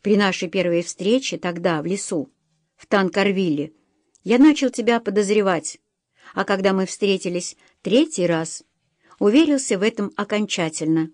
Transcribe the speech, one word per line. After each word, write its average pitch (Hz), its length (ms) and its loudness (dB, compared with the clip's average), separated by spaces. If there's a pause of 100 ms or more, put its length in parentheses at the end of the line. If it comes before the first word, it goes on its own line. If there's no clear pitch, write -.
При 208 140 2
нашей 190 320 0
первой 175 340 0
встрече 196 560 -4
тогда, 170 440 -4
в 160 40 -8
лесу, 180 440 -6 (460)
в - 100 -20
Танкарвилле, 190 880 0 (520)
я 226 140 2
начал 285 320 6
тебя 233 280 0
подозревать, 202 800 0 (560)
а 196 100 -2
когда 196 280 0
мы 190 140 0
встретились 185 680 -4 (260)
третий 226 440 2
раз, 165 380 -4 (560)
уверился 262 580 2
в 180 40 -2
этом 208 340 -2
окончательно. 160 960 -2